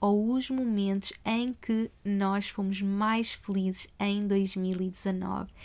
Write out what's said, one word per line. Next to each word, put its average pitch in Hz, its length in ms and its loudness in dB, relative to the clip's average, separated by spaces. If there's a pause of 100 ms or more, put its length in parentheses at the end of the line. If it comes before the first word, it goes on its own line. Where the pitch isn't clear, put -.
ou 208 300 4
os 262 200 0
momentos 202 600 0 (120)
em 233 280 0
que 226 380 -2 (140)
nós 196 440 0
fomos 196 320 -2
mais 214 520 2
felizes 190 560 -2 (100)
em 202 260 0
dois 196 300 2
mil 185 260 0
e 185 80 -2
dezanove. 190 640 -4 (140)